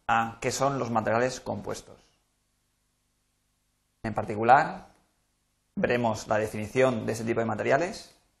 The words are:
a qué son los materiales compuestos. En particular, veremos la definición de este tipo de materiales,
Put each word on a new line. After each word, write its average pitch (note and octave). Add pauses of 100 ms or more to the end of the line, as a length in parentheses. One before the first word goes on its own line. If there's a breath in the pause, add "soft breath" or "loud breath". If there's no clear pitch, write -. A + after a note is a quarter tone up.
a A2+
qué B2+
son C3+
los A#2+
materiales A#2
compuestos. G#2 (2000)
En A2
particular, A#2 (880)
veremos A#2
la G#2+
definición A2
de A2+
este A2+
tipo A2+
de A2+
materiales, B2 (240)